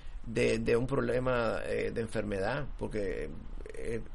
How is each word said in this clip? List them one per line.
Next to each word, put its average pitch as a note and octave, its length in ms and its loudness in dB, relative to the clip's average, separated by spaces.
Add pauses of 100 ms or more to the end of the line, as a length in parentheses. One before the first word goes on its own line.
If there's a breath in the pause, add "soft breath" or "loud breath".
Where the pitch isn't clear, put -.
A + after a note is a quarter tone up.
(280 soft breath)
de, A2+ 320 4
de A#2 180 6
un B2 80 2
problema, B2 800 2
eh, G#2 260 0
de A#2 100 -2
enfermedad, G#2 640 0 (120)
porque, G2 520 -2 (440)
eh, A2+ 280 -4 (140)